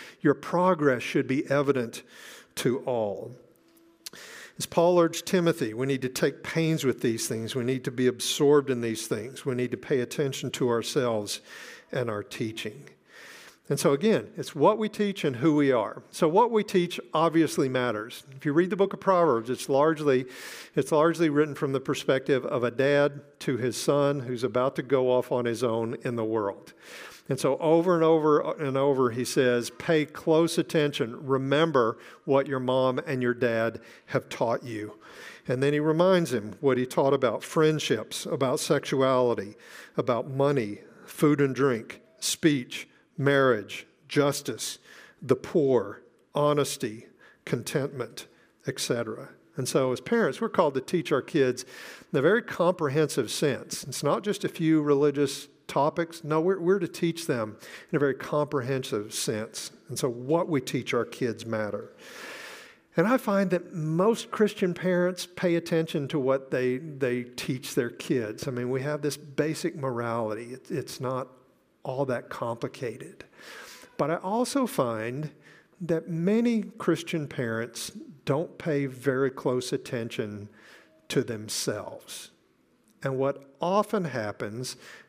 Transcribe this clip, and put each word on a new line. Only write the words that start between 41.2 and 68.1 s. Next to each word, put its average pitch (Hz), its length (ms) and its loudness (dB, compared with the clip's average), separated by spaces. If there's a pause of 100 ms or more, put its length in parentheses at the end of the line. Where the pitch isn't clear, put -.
and 135 140 2
drink, 123 440 0 (200)
speech, - 680 0 (300)
marriage, 131 680 2 (200)
justice, 139 720 -2 (420)
the 135 160 2
poor, 127 680 0 (320)
honesty, 143 720 0 (360)
contentment, 131 840 -6 (400)
et - 120 -8
cetera. 117 500 -4 (260)
And 131 120 -4
so 131 260 2
as 117 60 -4
parents, 202 420 0
we're 226 80 -2
called 151 260 2
to 131 60 0
teach 165 300 -2
our 131 120 2
kids 127 420 2 (460)
in 147 80 2
a - 20 0
very 190 220 4
comprehensive 156 880 0
sense. - 540 -2
It's 135 180 -8
not 156 200 2
just 202 200 -4
a 156 60 -2
few 160 340 2
religious 143 640 2 (200)
topics. 156 560 -2
No, 156 180 0
we're, 185 180 0
we're 180 180 2
to 175 100 -2
teach - 380 -4
them 110 320 -2 (320)
in - 60 -2
a 151 40 4
very 135 140 2
comprehensive 135 1000 -4
sense. - 580 -6 (160)
And 123 100 -10
so 143 120 0
what 135 400 0
we 151 100 2
teach 127 340 -4
our 117 120 2
kids 113 400 -6
matter. 107 480 -6 (1040)
And 170 100 4
I 254 100 4
find 202 320 0
that 175 240 -2
most 170 560 0
Christian 202 440 0
parents 180 520 0
pay 175 300 -2
attention 165 540 0
to 160 100 0
what 135 320 0
they, 127 260 0
they 135 460 -2
teach - 520 -6
their 120 140 2
kids. 117 580 -4